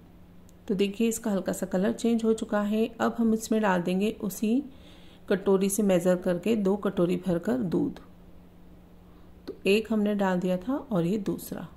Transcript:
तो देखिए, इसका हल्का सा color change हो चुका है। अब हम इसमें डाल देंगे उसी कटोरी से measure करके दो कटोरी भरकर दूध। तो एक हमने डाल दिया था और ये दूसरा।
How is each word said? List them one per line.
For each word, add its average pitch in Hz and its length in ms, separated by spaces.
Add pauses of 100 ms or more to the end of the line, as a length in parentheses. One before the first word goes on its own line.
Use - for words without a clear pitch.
(680)
तो 220 80
देखिए, 202 320
इसका 220 240
हल्का 190 220
सा 185 120
color 196 280
change 226 300
हो 220 120
चुका 208 280
है। 220 220 (140)
अब 226 180
हम 226 160
इसमें 220 280
डाल 185 200
देंगे 185 320
उसी 220 480 (680)
कटोरी 196 400
से 214 140
measure 180 340
करके 180 400
दो 196 200
कटोरी 180 400
भरकर 180 420
दूध। - 400 (1500)
तो - 80 (120)
एक 214 240
हमने 208 240
डाल 190 240
दिया 180 200
था 262 160 (120)
और 175 180
ये 202 140
दूसरा। - 460 (120)